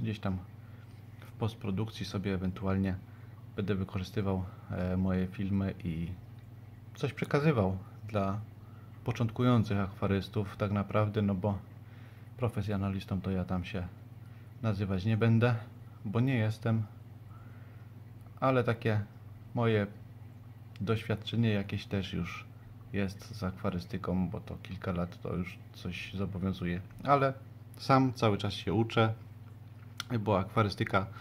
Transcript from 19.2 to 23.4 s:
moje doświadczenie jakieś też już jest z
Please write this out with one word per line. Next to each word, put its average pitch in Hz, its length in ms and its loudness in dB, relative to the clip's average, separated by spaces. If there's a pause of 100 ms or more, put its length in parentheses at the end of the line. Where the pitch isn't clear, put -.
moje 113 320 6 (960)
doświadczenie 110 680 2
jakieś 101 360 0
też 98 260 0
już 85 320 -2 (480)
jest 95 440 -2
z - 60 -8